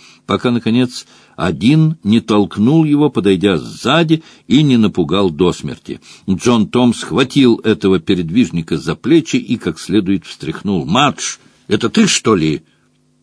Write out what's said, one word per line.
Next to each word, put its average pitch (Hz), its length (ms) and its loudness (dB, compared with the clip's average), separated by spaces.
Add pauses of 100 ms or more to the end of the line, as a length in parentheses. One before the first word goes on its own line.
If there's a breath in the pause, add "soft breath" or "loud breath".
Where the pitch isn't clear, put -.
(260 soft breath)
Пока, 110 260 -2
наконец, 120 540 -2 (300 soft breath)
один 127 680 0
не 107 180 2
толкнул 107 600 2
его, 147 260 2
подойдя 95 480 2
сзади, 156 680 -2 (240 loud breath)
и 131 160 4
не 131 140 4
напугал 92 520 0
до 82 220 0
смерти. - 480 -12 (300 loud breath)
Джон 107 380 0
Том 123 260 2
схватил 131 680 0
этого 98 400 0
передвижника 85 800 -2
за 85 180 -6
плечи 147 420 0
и - 200 -4
как 85 220 -8
следует 95 460 -2
встряхнул. 80 600 -6
«Мадж, - 520 -2 (300 soft breath)
это 104 220 -2
ты, 214 180 2
что - 280 0
ли?» 78 280 -2 (600)